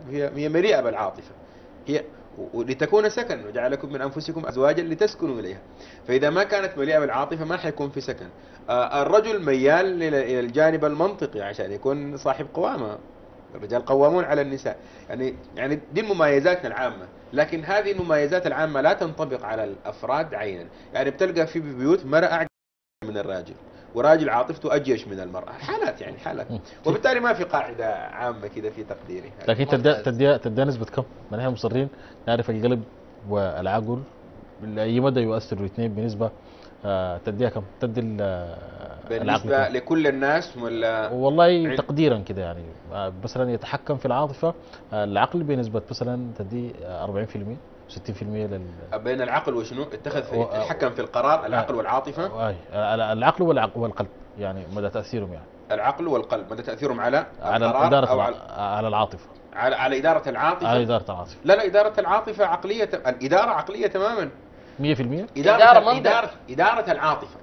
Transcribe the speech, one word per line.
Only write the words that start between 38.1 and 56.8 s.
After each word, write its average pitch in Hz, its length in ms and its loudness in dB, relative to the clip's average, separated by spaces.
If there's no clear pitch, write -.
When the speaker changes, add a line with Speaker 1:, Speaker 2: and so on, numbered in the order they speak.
Speaker 1:
بالنسبة 113 460 0
Speaker 2:
العقل 135 120 2
كم؟ 117 80 -4
Speaker 1:
لكل 156 300 2
الناس 139 500 0
ولا 113 520 -2
Speaker 2:
والله 135 360 4
Speaker 1:
عند 170 340 4
Speaker 2:
تقديرا 147 400 2
كده 95 240 -6
يعني، 85 220 -8
آه، 95 200 -4
مثلا 123 280 -2
يتحكم 135 440 -4
في 123 100 -6
العاطفة، 143 480 0
آه، 107 120 0
العقل 104 380 2
بنسبة 123 480 0
مثلا 123 360 -4
تدي، 117 340 -6
آه، 90 200 -8
أربعين 101 220 -2
في - 100 -12
المية، 104 200 -8
ستين 98 260 -10
في - 80 -10
المية 107 240 -4
لل 98 160 -6
Speaker 1:
بين 127 180 -2
العقل 131 320 -2
وشنو؟ 120 280 -6
اتخذ 143 400 -6
في، - 140 -6
Speaker 2:
و-، 113 60 2
آه، 110 200 -2
Speaker 1:
اتحكم 120 280 -2
في 117 100 -8
القرار، 127 460 2
العقل 117 280 -2
Speaker 2:
آه، 117 40 -2
Speaker 1:
والعاطفة؟ 131 480 -2
Speaker 2:
آه، 120 280 -2
آه، 107 400 0
العقل 135 320 2
والعق-، 131 320 2
والقلب، 110 320 -4
يعني 95 240 -6
مدى 101 140 -2
تأثيرهم 104 420 -6
يعني. 82 140 -16
Speaker 1:
العقل 170 380 -2
والقلب، 117 440 -2
مدى 113 100 -8
تأثيرهم 127 380 -4